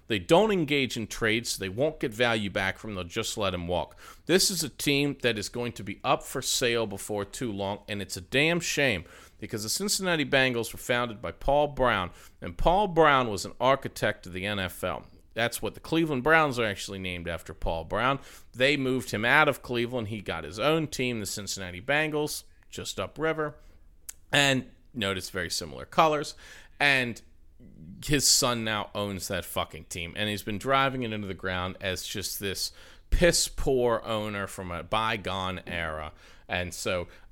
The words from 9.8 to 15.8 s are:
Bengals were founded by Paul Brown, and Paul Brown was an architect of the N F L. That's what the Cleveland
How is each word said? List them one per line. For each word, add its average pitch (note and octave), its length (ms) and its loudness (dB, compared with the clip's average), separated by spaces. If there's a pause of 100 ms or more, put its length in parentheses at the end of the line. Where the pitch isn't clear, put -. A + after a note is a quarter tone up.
Bengals B2+ 480 2
were F#2+ 80 -12
founded A#2+ 420 -2
by E2+ 120 -6
Paul D3 340 2
Brown, A#2+ 440 2 (300)
and F2+ 140 -8
Paul F#3+ 320 4
Brown D3 420 6
was G2+ 140 -4
an G2+ 160 -10
architect A#2+ 680 0
of F2+ 40 -10
the F#2 140 -6
N G#2 140 -2
F F#2 220 -4
L. D#2 220 -4 (320)
That's A#2 280 -2
what G#2 100 -4
the - 60 -18
Cleveland D#3 420 0